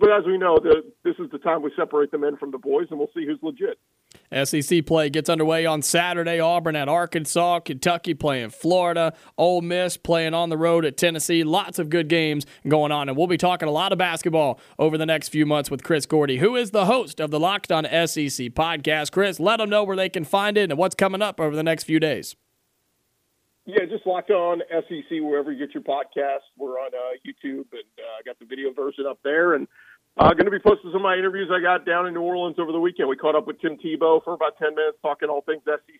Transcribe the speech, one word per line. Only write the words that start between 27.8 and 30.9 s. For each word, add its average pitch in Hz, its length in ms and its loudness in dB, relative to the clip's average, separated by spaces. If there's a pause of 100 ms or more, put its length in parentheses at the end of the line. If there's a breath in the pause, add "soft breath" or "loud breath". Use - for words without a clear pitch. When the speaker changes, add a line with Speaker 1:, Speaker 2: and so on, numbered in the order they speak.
Speaker 1:
uh, 113 200 -14
I 113 60 -16
got 123 140 -16
the 117 80 -20
video 135 260 -6
version 139 340 -6
up 131 160 -8
there. 165 300 2
And, 139 160 -2 (480 soft breath)
uh, 156 160 6
gonna 180 180 2
be 196 80 0
posting 202 320 4